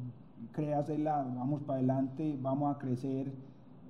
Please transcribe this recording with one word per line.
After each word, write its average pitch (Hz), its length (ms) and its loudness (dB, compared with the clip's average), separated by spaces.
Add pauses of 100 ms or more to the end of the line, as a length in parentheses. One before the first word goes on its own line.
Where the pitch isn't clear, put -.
(540)
"Créasela, 151 680 2 (120)
vamos 143 280 2
pa' 139 100 0
adelante, 135 680 2
vamos 139 340 2
a - 40 -6
crecer", 135 520 0 (580)